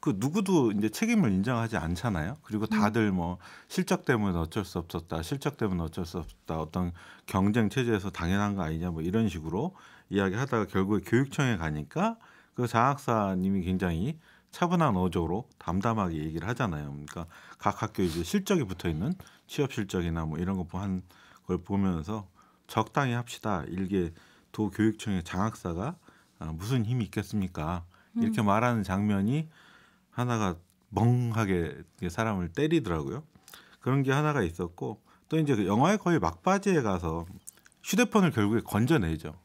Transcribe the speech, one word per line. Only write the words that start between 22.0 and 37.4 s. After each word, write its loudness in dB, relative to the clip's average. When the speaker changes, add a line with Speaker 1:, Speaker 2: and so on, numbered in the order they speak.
Speaker 1:
"적당히 0
합시다. -4
이게 -2
도교육청의 0
장학사가, -4
아, -8
무슨 -2
힘이 0
있겠습니까?" -4
이렇게 0
Speaker 2:
음. 4
Speaker 1:
말하는 4
장면이 2
하나가 -2
멍하게 2
사람을 -2
때리더라고요. 0
그런 0
게 2
하나가 2
있었고, -4
또 2
이제 4
그 2
영화의 4
거의 2
막바지에 2
가서 -2